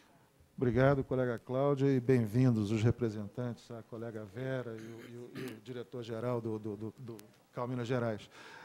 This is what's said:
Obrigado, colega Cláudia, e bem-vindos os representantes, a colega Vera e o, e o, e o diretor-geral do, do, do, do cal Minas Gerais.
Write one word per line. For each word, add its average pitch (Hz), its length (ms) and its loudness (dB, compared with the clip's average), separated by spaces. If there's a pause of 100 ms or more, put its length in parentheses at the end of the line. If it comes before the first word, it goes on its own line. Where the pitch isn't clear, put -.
(560)
Obrigado, 127 480 4
colega 123 360 0
Cláudia, 139 480 2
e 135 120 6
bem-vindos 117 720 4
os 110 140 2
representantes, 113 880 -2
a 113 100 -12
colega 113 420 -10
Vera 120 540 -6
e 110 60 -12
o, 113 260 -14
e 120 80 -14
o, 120 180 -14
e 127 180 -10
o 110 100 -18
diretor-geral 120 760 -4
do, 110 200 -4
do, 107 180 -6
do, 107 180 -8
do 117 220 -12 (340)
cal 123 160 -4
Minas 120 200 -4
Gerais. 117 420 -2 (360)